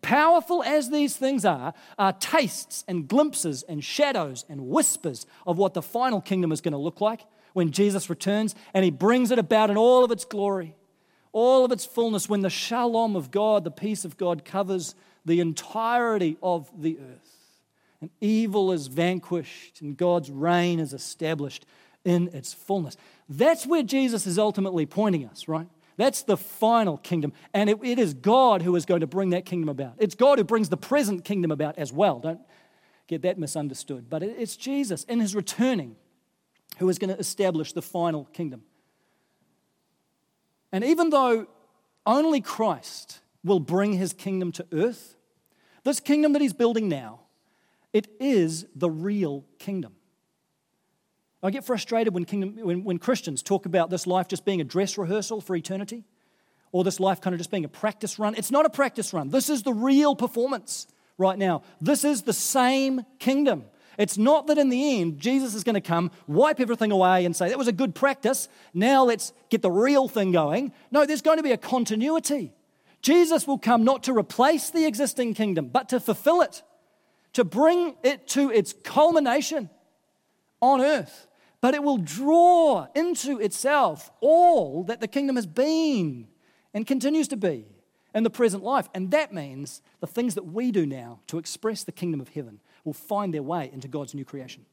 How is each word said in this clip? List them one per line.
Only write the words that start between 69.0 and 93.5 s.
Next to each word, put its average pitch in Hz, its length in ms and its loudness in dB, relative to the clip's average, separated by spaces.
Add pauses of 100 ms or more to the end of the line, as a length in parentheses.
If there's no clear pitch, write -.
let's 233 260 -2 (180)
get 226 120 0
the 185 100 2
real 262 380 4
thing 190 240 0
going." 170 400 0 (180)
No, 285 140 4
there's 302 160 -2
going 311 160 4
to 320 60 -2
be 269 100 2
a 220 40 0
continuity. 254 960 -2 (480)
Jesus 320 460 4
will 277 100 -2
come 226 280 2
not 262 180 2
to 262 100 -2
replace 247 560 2
the 320 160 2
existing 247 480 -2
kingdom, 175 360 -2
but 247 200 -2
to 254 120 -2
fulfill 320 400 2
it, - 220 -2 (680)
to 240 140 2
bring 311 580 2
it 269 260 0
to 277 220 0
its 214 220 2 (100)
culmination 294 840 2 (920)
on 262 200 4
earth. 269 460 -2 (340)
But 262 120 4
it 294 100 -2
will 285 140 2
draw 277 1000 4
into 285 440 -2
itself 226 720 0 (100)
all 269 640 4
that 226 160 -6
the 220 60 -6
kingdom 277 280 -2
has 233 100 -2
been 226 840 0 (460)
and 214 140 -6
continues 277 420 0
to 262 80 -8
be 147 300 -4 (480)
in 220 80 0
the 226 60 2
present 202 340 0
life. 240 300 -2
And 185 180 -4
that 294 220 0
means 143 480 -12 (180)
the 170 80 -8
things 240 280 -4
that 196 100 -8
we 226 260 -4
do 185 140 2
now 120 420 -12
to 160 100 -8
express - 460 -8
the - 80 -14
kingdom 165 300 -6
of 123 80 -14
heaven 113 320 -14 (220)
will 156 100 -8
find 202 400 -4
their 147 100 -6
way 147 300 -6